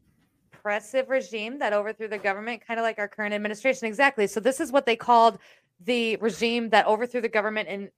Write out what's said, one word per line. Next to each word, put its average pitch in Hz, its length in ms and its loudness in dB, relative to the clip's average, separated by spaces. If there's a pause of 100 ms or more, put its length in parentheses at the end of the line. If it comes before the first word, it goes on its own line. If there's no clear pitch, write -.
(540)
oppressive 214 560 -4
regime 233 500 -4
that 226 140 0
overthrew 214 340 -2
the 208 100 -6
government, 208 480 -6
kinda 226 160 -4
like 226 180 -2
our 208 80 -4
current 208 260 -6
administration. 214 540 -2
Exactly. 220 400 2
So 220 120 -8
this 247 200 0
is 294 120 -4
what 269 140 2
they 226 100 2
called 226 440 6 (440)
the 226 340 0
regime 233 520 -2
that 208 160 6
overthrew 233 360 0
the 220 80 -2
government 214 380 -2
and, 196 300 -10